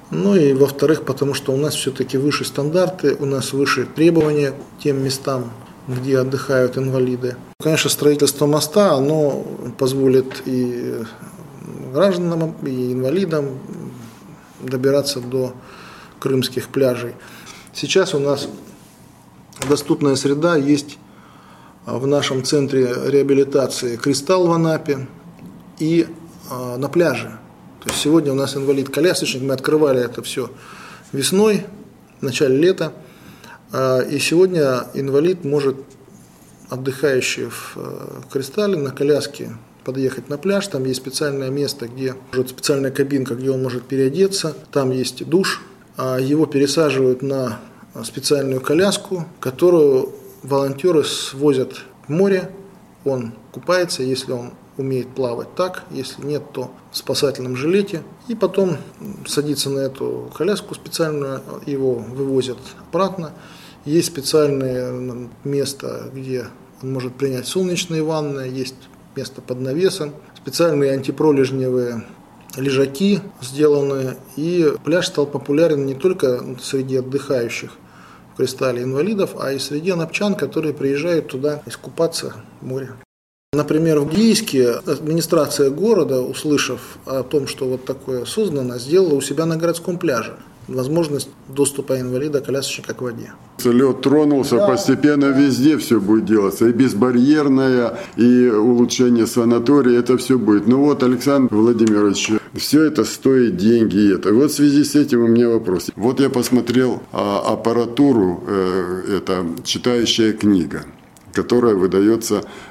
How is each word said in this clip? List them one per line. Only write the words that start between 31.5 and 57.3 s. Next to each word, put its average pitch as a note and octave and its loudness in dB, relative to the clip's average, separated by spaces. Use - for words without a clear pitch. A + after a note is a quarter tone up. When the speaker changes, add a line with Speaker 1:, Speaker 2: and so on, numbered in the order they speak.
Speaker 1:
в - -8
начале C3 2
лета. E3 2
А, C3 2
и C#3+ -2
сегодня D#3 2
инвалид C#3+ 0
может, C#3 0
отдыхающий C3 -2
в, - -14
э, - -12
"Кристалле" F#3+ -2
на C#3 -4
коляске, C3+ -2
подъехать C3 -4
на C#3+ -6
пляж. G3 -2
Там C3 -4
есть C3 -4
специальное C#3 -4
место, C3+ -4
где C3 -6
может, B2+ -2
специальная C#3 -2
кабинка, C#3 -2
где C3 -4
он C3 -2
может B2 -6
переодеться. D3+ 0
Там C3+ 0
есть C3 -6
душ. F3+ 0
А, C3 -2
его C#3+ 2
пересаживают C3+ 2
на C3 -4
специальную C3+ -2
коляску, E3+ 0
которую C#3 4
волонтеры C#3 0
свозят C3+ -2
в - -6
море. F#3 0
Он B2 -4
купается, F3 -2
если C3 -4
он B2 -8
умеет C3 -4
плавать A#2+ -6
так, F3+ -4
если C3 -10
нет, C#3+ -4
то B2+ -8
в - -8
спасательном B2+ -2